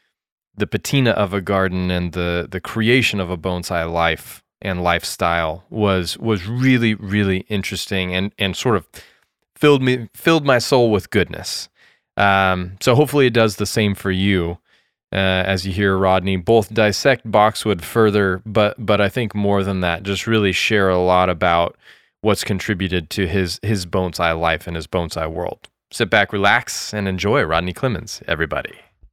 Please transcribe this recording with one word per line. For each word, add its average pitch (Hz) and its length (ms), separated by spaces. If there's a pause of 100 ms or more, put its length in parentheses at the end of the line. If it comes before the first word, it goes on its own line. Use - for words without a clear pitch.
(580)
the 104 100
patina 123 440
of 98 220
a 101 60
garden 92 520
and 87 200
the, 87 400
the 95 80
creation 113 600
of 87 80
a 90 80
bonsai 87 520
life 82 520 (200)
and 90 220
lifestyle 85 840
was, 95 480
was 101 300
really, 120 480
really 98 440 (100)
interesting 95 680
and, 95 240
and 95 180
sort 117 180
of 85 120 (680)
filled 147 260
me, 127 320
filled 165 320
my 135 120
soul 120 340
with 98 200
goodness. - 580 (480)
Um, 95 640
so 123 140
hopefully 135 320
it 117 60
does 113 240
the 104 80
same 104 300
for 95 160
you, 92 460 (560)
uh, - 20 (300)
as 95 220
you 95 60
hear 98 240
Rodney 95 400
both 107 360
dissect 110 560
boxwood 104 540
further, 101 640
but, 104 380
but 101 160
I 101 100
think 113 260
more 101 280
than 95 180
that, 87 220
just 95 220
really 107 260
share 98 380
a 90 80
lot 90 320
about 85 480 (440)
what's 104 220
contributed 90 680
to 98 160
his, 87 340
his 98 240
bonsai 87 540
life 82 280
and 85 80
his 80 120
bonsai 82 440
world. 87 380 (220)
Sit 104 180
back, 104 240
relax, 101 600
and 101 140
enjoy 98 360
Rodney 85 300
Clemens, - 540
everybody. 76 460 (380)